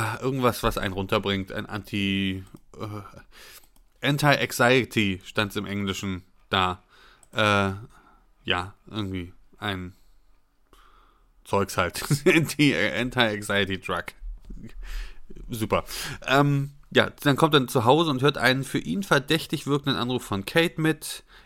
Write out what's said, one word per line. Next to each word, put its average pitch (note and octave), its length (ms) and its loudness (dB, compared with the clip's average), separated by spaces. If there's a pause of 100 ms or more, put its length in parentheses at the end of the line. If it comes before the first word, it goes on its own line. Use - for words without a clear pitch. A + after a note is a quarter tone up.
(200)
irgendwas, B2+ 440 0
was A2 160 0
einen F#2+ 160 -4
runterbringt. G2 560 -2
Ein G#2 160 -8
Anti-, G2 760 -2 (360)
äh, - 1300 -12
Anti-Anxiety B2 1160 2
stand's G#2 320 -4
im G2 120 -4
Englischen G2 560 -4 (260)
da. F#2 320 0 (520)
Äh, G2+ 400 4 (720)
ja, F#2 300 -2 (160)
irgendwie F#2+ 440 -6 (260)
ein F#2+ 340 -6 (1500)
Zeugs G2 340 -2
halt. F2+ 260 -2 (120)
<laughs> C#3+ 100 0
Anti-, D3 500 4
Anti-Anxiety G#2 1040 0
Drug. F2 260 -4 (1400)
Super. G#2+ 360 -2 (420)
Ähm, C#3 460 2 (220)
ja, A2+ 180 4 (100)
dann C#3+ 140 4
kommt D#3 180 4
er C3 140 6
zu A#2 180 2
Hause D#3 240 6
und B2+ 120 0
hört C#3+ 160 2
einen C3 260 2
für - 160 -4
ihn F#3+ 240 -4
verdächtig D3+ 640 0
wirkenden C#3 300 0
Anruf A#2+ 260 -2
von G2 200 -4
Kate E3+ 380 0
mit. - 420 -2 (220)